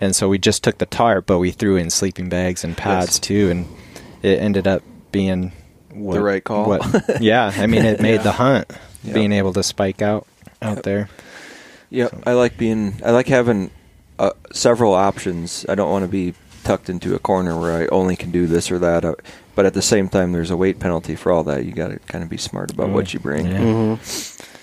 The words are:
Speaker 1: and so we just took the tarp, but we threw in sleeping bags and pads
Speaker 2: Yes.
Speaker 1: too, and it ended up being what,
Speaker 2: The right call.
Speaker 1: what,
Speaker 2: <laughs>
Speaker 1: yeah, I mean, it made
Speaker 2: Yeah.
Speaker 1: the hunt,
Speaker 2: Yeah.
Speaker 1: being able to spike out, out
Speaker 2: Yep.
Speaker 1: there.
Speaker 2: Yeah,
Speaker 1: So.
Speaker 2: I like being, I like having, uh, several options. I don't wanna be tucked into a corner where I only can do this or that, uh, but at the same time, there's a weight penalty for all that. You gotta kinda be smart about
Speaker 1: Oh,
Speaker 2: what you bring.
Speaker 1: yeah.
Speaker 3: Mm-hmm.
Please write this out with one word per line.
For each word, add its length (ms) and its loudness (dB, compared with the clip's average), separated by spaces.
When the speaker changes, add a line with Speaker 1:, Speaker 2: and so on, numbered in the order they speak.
Speaker 1:
and 140 2
so 120 0
we 120 2
just 240 2
took 160 0
the 80 -2
tarp, 400 2
but 100 4
we 140 0
threw 240 2
in 160 0
sleeping 360 -4
bags 360 -2
and 120 -8
pads 320 0
Speaker 2:
Yes. 120 -2
Speaker 1:
too, 320 2
and 160 -4
it 160 4
ended 280 0
up 140 2
being 400 0
what, 220 -6
Speaker 2:
The 80 0
right 200 0
call. 260 -2
Speaker 1:
what, 120 2
Speaker 2:
<laughs> 140 -2
Speaker 1:
yeah, 340 4
I 120 0
mean, 180 4
it 160 2
made 140 4
Speaker 2:
Yeah. 80 0
Speaker 1:
the 100 2
hunt, 380 2
Speaker 2:
Yeah. 100 -6
Speaker 1:
being 180 2
able 220 2
to 100 0
spike 380 -2
out, 240 0
out 160 -4
Speaker 2:
Yep. 60 -10
Speaker 1:
there. 260 -2
Speaker 2:
Yeah, 160 0
Speaker 1:
So. 180 -12
Speaker 2:
I 80 2
like 240 2
being, 380 -2
I 60 2
like 160 4
having, 420 2
uh, 140 2
several 440 4
options. 760 -2
I 60 0
don't 160 0
wanna 160 0
be 260 -4
tucked 260 -2
into 240 -4
a 60 -2
corner 400 0
where 240 -2
I 40 0
only 280 2
can 160 -10
do 160 2
this 240 0
or 80 -2
that, 260 0
uh, 80 -2
but 140 4
at 80 -2
the 80 0
same 260 2
time, 240 0
there's 160 -2
a 80 -2
weight 220 0
penalty 360 -4
for 160 -2
all 120 2
that. 200 -4
You 100 -8
gotta 340 -8
kinda 180 -8
be 120 -10
smart 340 -8
about 180 -4
Speaker 1:
Oh, 40 -2
Speaker 2:
what 200 -2
you 60 -8
bring. 260 -4
Speaker 1:
yeah. 140 -2
Speaker 3:
Mm-hmm. 840 -2